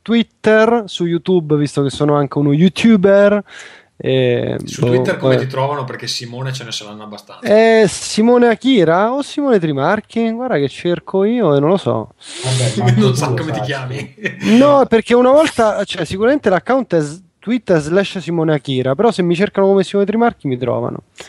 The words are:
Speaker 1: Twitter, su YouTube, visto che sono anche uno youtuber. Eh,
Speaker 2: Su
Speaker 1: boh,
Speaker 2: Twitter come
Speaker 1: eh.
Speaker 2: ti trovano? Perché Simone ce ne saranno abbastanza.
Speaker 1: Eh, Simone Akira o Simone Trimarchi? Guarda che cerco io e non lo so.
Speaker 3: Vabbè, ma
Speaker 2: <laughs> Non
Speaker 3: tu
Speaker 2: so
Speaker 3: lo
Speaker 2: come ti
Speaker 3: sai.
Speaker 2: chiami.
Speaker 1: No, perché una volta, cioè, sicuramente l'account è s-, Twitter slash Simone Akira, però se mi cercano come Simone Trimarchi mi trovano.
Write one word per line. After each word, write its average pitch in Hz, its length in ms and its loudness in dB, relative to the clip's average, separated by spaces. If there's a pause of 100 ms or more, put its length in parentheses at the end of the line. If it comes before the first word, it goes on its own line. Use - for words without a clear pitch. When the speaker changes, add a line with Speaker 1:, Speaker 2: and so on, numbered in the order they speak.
Speaker 1:
Twitter, 220 840 2
su - 180 -6
YouTube, 170 520 0
visto 143 260 -2
che 135 60 0
sono 147 260 0
anche 143 220 0
uno 143 160 2
youtuber. 202 880 4 (600)
Eh, 123 600 0
Speaker 2:
Su - 180 -8
Speaker 1:
boh, 120 60 2
Speaker 2:
Twitter 123 300 0
come 131 180 2
Speaker 1:
eh. - 20 0
Speaker 2:
ti 123 80 -2
trovano? 135 380 -4
Perché 123 240 -12
Simone 123 440 -10
ce 127 120 -12
ne 113 80 -12
saranno 107 320 -14
abbastanza. 104 440 -18
Speaker 1:
Eh, 220 400 4
Simone 240 600 2
Akira 214 680 2
o 285 80 -4
Simone 262 380 0
Trimarchi? 170 720 -2
Guarda 233 240 -6
che 139 140 0
cerco 175 540 -4
io 208 320 2
e 139 40 2
non 147 100 2
lo 196 80 2
so. 117 360 -4 (300)
Speaker 3:
Vabbè, 127 340 -2
ma - 160 0
Speaker 2:
<laughs> - 40 2
Non 208 160 2
Speaker 3:
tu - 0 -
Speaker 2:
so 147 160 -4
Speaker 3:
lo 123 60 -2
Speaker 2:
come - 160 -6
ti - 80 -6
Speaker 3:
sai. 127 60 -8
Speaker 2:
chiami. 131 500 -10 (240)
Speaker 1:
No, 254 500 4
perché 226 240 0
una 247 180 4
volta, 240 520 2
cioè, 180 200 -8
sicuramente 220 460 -2
l'account 220 460 0
è 165 60 4
s-, 151 200 -8 (160)
Twitter 202 420 -2
slash 175 400 -2
Simone 165 340 -2
Akira, 131 420 -2
però 214 160 2
se 190 120 -4
mi 175 120 2
cercano 196 320 0
come 196 160 2
Simone 202 240 -2
Trimarchi 226 400 -2
mi 127 100 -4
trovano. 120 460 -4 (260)